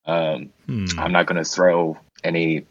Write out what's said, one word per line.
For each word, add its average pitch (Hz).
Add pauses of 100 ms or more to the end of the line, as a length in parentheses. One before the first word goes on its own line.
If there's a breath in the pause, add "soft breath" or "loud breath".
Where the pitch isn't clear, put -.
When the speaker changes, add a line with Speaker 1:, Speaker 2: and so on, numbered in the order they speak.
Speaker 1:
Um, 80 (160)
Speaker 2:
Hmm. 110 (120)
Speaker 1:
I'm 85
not 87
gonna 87
throw 85 (260)
any 82